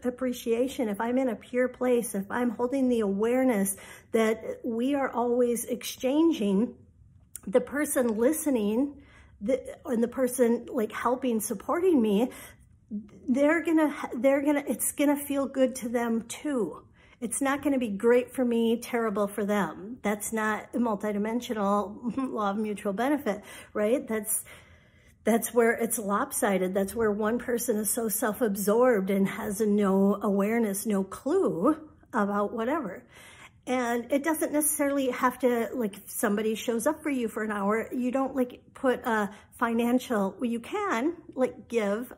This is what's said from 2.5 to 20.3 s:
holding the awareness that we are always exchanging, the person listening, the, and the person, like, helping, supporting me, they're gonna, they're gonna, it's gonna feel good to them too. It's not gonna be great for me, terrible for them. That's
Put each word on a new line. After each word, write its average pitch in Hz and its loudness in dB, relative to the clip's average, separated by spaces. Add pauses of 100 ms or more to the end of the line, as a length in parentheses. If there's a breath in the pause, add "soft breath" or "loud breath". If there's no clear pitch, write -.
holding 254 0
the 240 2
awareness 214 2 (380 loud breath)
that 220 0
we 247 0
are 269 0
always 240 0
exchanging, 247 0 (720)
the 247 2
person 247 -2
listening, 254 0 (380 loud breath)
the, 254 0 (240)
and 240 0
the 233 2
person, 240 0
like, 220 -4
helping, 247 0
supporting 302 2
me, 220 4 (960 loud breath)
they're 294 4
gonna, 320 4 (240)
they're 269 4
gonna, 285 2
it's - -2
gonna 285 2
feel 277 -2
good 262 2
to 247 -8
them 233 0
too. 247 -4 (360 soft breath)
It's - -4
not 277 0
gonna 277 2
be 240 0
great 233 4
for 262 0
me, 233 2
terrible 214 -2
for 202 -4
them. 196 -2
That's 208 -2